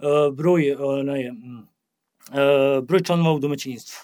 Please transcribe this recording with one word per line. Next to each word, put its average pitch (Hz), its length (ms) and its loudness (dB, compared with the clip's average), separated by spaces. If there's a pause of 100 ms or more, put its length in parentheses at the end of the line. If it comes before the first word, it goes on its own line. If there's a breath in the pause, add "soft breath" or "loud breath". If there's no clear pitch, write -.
(320)
broj, 151 460 2
onaj, 139 520 -4
mm, 120 380 -18 (640)
e, 139 500 4
broj 127 200 0
članova 170 340 2
u - 20 -2
domaćinstvu. 135 640 -8